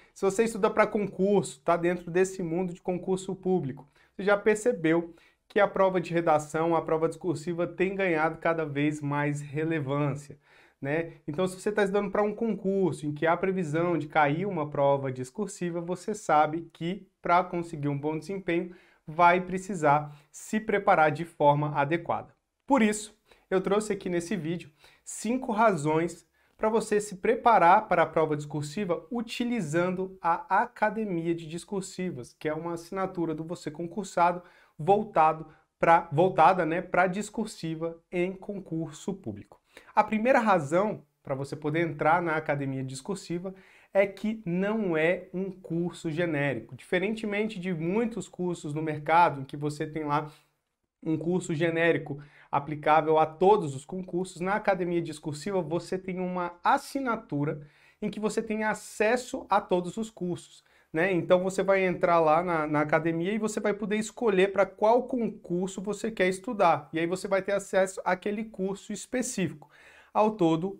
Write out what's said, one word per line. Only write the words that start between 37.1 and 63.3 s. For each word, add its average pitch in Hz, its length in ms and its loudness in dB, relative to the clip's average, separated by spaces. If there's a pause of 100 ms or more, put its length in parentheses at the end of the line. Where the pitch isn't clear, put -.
em 180 220 0
concurso 175 840 -8
público. - 460 -12 (340)
A 208 120 2
primeira 226 340 2
razão 185 640 0 (180)
pra 139 140 -6
você 139 180 -8
poder 151 280 -2
entrar 160 400 2
na 160 160 0
Academia 139 460 -4
Discursiva 175 720 -8 (400)
é 196 140 4
que 214 380 -6
não 190 500 0
é 175 380 0
um 185 180 -4
curso 170 580 -6
genérico. 143 680 -2
Diferentemente 208 840 -2
de 185 140 -4
muitos 190 560 -2
cursos 170 440 -6
no 156 80 -4
mercado, 156 600 2
em - 20 -10
que 147 140 -12
você 147 280 -4
tem 156 200 -6
lá 151 260 -2 (760)
um 160 120 0
curso 175 360 -2
genérico 160 680 0 (260)
aplicável 151 680 2
a 156 80 6
todos 165 500 2
os 131 80 -12
concursos, 185 560 -8
na 185 140 -2
Academia 185 480 0
Discursiva 160 600 -6
você 170 360 -6
tem 185 220 -8
uma 180 340 -4 (100)
assinatura 220 1040 -2 (340)
em 208 80 -4
que 208 120 -8
você 214 200 -2
tem 220 220 -4
acesso 214 840 -2
a 202 100 4
todos 180 380 -2
os 220 120 -6
cursos, - 540 -8 (300)
né? 175 180 0
Então 180 320 2
você 190 180 -2
vai 190 220 2
entrar 175 380 4
lá 156 200 4
na, 165 260 0
na 151 140 2
academia 165 520 0